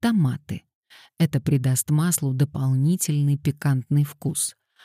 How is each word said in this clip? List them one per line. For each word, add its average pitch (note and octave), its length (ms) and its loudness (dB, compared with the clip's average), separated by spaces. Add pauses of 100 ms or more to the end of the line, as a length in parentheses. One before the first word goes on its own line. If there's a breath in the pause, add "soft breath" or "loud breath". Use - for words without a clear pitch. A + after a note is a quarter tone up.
томаты. F3+ 600 0 (560 loud breath)
Это E3 220 2
придаст C3 500 0
маслу D3+ 420 0
дополнительный C#3+ 1040 0
пикантный C#3+ 680 0
вкус. - 520 -6 (280 loud breath)